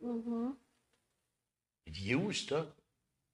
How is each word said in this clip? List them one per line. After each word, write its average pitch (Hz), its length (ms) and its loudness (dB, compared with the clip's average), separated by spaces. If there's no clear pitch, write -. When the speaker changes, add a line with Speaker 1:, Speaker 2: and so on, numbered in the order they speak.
Speaker 1:
Mhm. 233 540 -2
Speaker 2:
il 80 80 -12
dit, 98 220 2
où, 180 120 4
le 190 60 0
stock ? 156 340 0